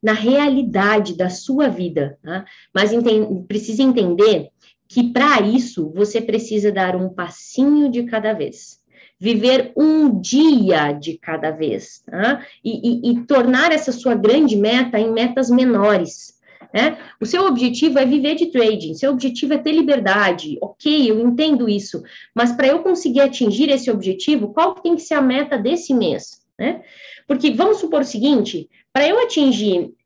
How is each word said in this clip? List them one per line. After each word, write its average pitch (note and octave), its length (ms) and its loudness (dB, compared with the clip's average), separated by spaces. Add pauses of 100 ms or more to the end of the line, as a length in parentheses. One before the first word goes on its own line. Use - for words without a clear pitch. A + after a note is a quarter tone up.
na G#3+ 100 0
realidade G#3+ 1040 0
da F3+ 120 -2
sua C4+ 400 -2
vida, E3+ 540 -4
tá? F#3 240 -12 (280)
Mas G#3 180 2
enten-, G#3+ 540 0
precisa G#3+ 360 -4
entender G3+ 680 2 (400)
que A#3+ 240 -2
pra C4+ 280 2
isso G3+ 540 -2
você G#3 260 -2
precisa G#3+ 520 -2
dar F#3 240 -2
um F#3 140 -4
passinho C4+ 800 0
de A#3+ 140 -4
cada A3 280 -4
vez. - 460 -10 (420)
Viver A#3+ 560 0
um D4+ 440 4
dia G3 720 2
de D3 260 -10
cada D#3 320 -6
vez, D#3 560 -8
tá? A3+ 400 -4 (180)
E, A#3+ 440 -2
e, - 20 2
e A#3+ 140 0
tornar C4+ 480 2
essa D4+ 180 -2
sua B3 240 -2
grande A3 400 2
meta A3+ 460 0
em A3+ 100 0
metas A#3+ 400 -2
menores, G#3 880 0 (340)
né? C4 240 0 (240)
O A3 60 -4
seu F4 200 0
objetivo B3+ 520 2
é C4 80 4
viver C#4+ 300 0
de E4+ 160 -2
trading, G#3+ 420 0
seu C4+ 160 -2
objetivo C4 440 -2
é C#4+ 40 -2
ter D4+ 140 -2
liberdade, G3+ 920 0
ok, D4 480 0
eu A3 80 2
entendo A#3+ 500 2
isso, G3+ 360 -4 (280)
mas A#3+ 200 0
pra C4+ 160 0
eu E4 160 0
conseguir D#4+ 380 2
atingir B3+ 460 0
esse C4 220 0
objetivo, G3+ 640 -2
qual F4+ 220 0
que - 80 -20
tem E4+ 100 0
que D#4+ 80 -4
ser - 120 -6
a D4 60 0
meta C4+ 380 0
desse C#4 340 -2
mês, G3+ 500 -4 (140)
né? - 260 -6 (440)
Porque C#4+ 240 0
vamos F#4+ 280 2
supor D#4+ 240 -2
o - 20 -2
seguinte, A3+ 680 -2 (220)
pra C#4+ 140 2
eu G4 120 2
atingir, A#3+ 720 0 (140)